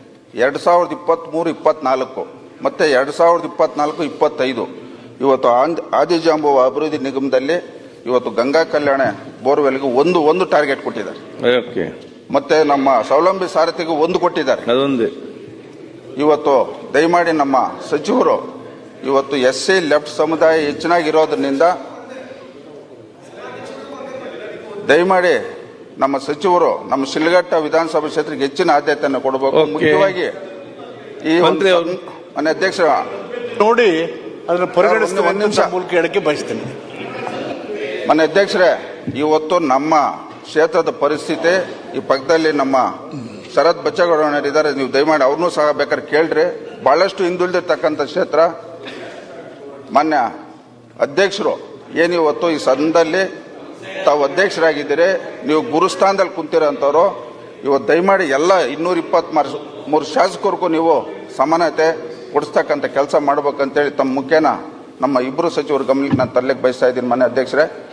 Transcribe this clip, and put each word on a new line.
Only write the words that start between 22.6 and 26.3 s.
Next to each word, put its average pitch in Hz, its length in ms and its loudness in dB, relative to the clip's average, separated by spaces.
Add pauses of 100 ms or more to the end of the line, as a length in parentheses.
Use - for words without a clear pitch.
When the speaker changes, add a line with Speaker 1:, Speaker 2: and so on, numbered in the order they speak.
Speaker 1:
ದಯಮಾಡಿ 175 580 4 (500)
ನಮ್ಮ 139 200 0
ಸಚಿವರು 151 720 0